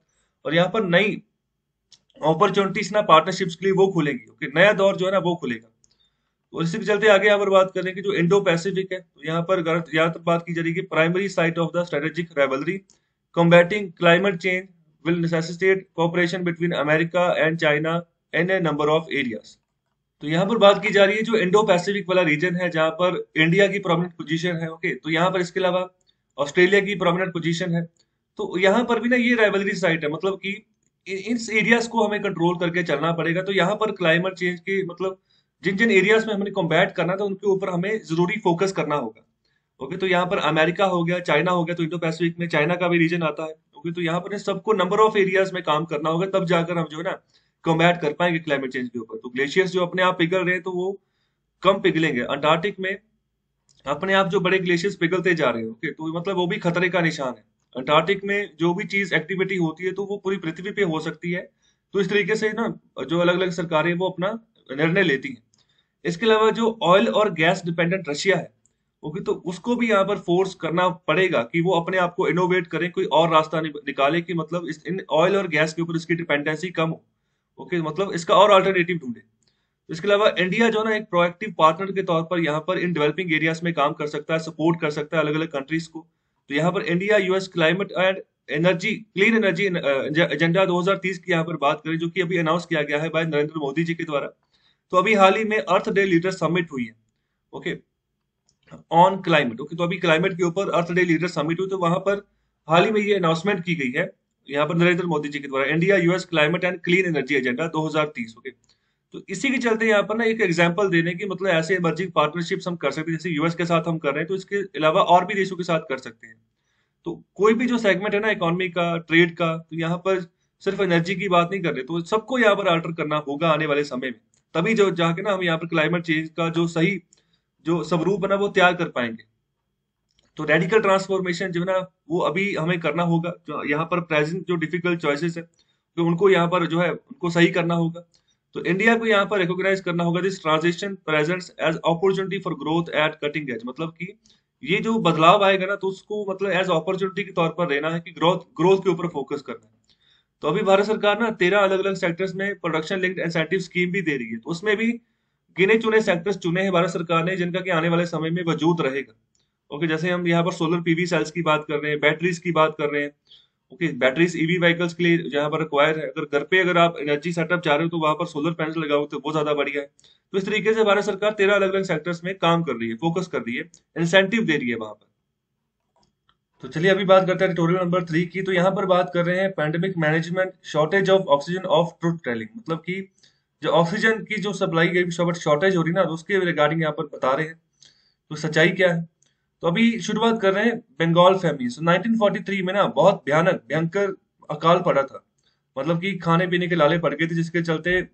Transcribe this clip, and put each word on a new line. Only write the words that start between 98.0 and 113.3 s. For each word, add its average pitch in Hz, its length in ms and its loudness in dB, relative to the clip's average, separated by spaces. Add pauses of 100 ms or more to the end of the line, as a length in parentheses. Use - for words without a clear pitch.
on 190 340 6
climate, 135 320 2
okay। 147 160 -12
तो 170 80 -4
अभी 175 140 -2
climate 170 360 2
के 175 100 -6
ऊपर 180 260 -2
Earth 170 220 0
Day 180 120 2
लीडर 165 240 0
Summit 165 320 -4
हुई, 190 80 -4
तो 190 100 -4
वहां 175 220 0
पर 196 280 -4 (420)
हाल 175 160 4
ही 226 60 0
में 214 100 0
ये 202 140 2
announcement 175 480 0
की 170 120 -2
गई 135 240 -4
है 190 120 -4 (380)
यहाँ 147 180 0
पर 175 80 -2
नरेंद्र 175 300 2
मोदी 151 240 -2
जी 143 100 -8
के 143 80 -12
द्वारा, 135 180 -2
India 165 320 2
यूएस 175 360 0
climate 160 300 2
and 180 140 -2 (120)
clean 185 180 2
energy 139 340 -2
agenda 127 200 -2
दो 160 260 -4
हज़ार 151 180 0
तीस, 117 320 -10
ओके। - 120 -18 (640)
तो 175 160 -14
इसी 196 200 -4
के 247 80 0
चलते 226 280 0
यहाँ 208 180 4
पर 220 140 -4
ना 233 60 0
एक 226 180 0
example 175 480 2
देने 175 260 0
की, 196 100 -8
मतलब, 180 220 -6
ऐसे 170 280 2
इमर्जिंग 175 360 -2
partnerships 170 560 -2
हम 175 80 -4
कर 143 160 -2
सकते 156 200 -6
हैं, 160 60 -2
जैसे 160 120 -8
यूएस 165 260 -2